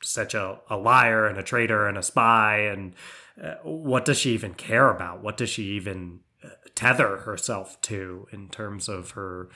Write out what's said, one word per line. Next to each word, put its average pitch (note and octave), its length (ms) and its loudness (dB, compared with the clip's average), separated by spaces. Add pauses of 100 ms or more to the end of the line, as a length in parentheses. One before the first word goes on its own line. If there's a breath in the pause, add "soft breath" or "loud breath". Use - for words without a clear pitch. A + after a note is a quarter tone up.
such - 300 -4
a, G2 260 -4 (100)
a G#2+ 80 -2
liar A2+ 500 4
and G2 100 -2
a G2 60 -4
traitor A2+ 440 2
and G2+ 100 -4
a F#2 60 -6
spy, A2 560 4
and, G2 340 -4 (480 loud breath)
uh, - 220 -10
what D#3 420 -2
does C#3+ 120 4
she B2+ 160 0
even G#2+ 220 -4
care A#2+ 340 4
about? F2 320 -4
What G#2+ 160 -6
does A#2 140 -4
she A2 140 -6
even, F#2 560 -8 (220)
uh, - 60 -20 (240)
tether A#2 440 4
herself G2 640 -6
to F#2+ 500 -8
in G2+ 180 -16
terms G2+ 400 -8
of F2+ 220 -10
her F#2 440 -10